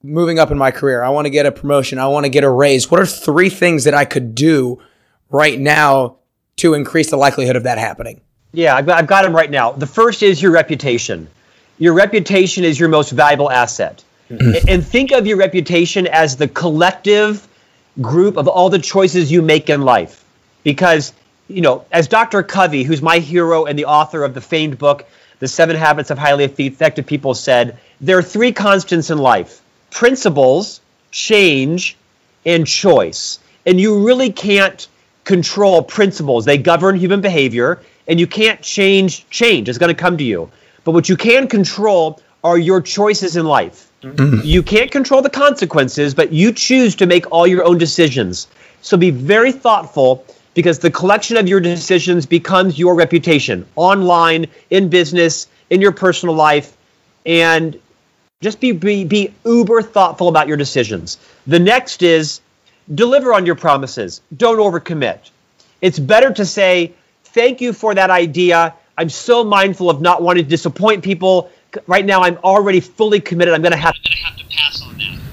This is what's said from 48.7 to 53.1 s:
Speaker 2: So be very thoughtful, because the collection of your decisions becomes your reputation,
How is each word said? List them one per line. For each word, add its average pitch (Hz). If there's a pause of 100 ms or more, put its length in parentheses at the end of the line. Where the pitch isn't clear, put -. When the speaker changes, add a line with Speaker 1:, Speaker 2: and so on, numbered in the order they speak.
Speaker 2:
So -
be 175
very 202
thoughtful, 165 (280)
because 170
the 165
collection 208
of 202
your 196
decisions 175
becomes 175
your 180
reputation, 156 (100)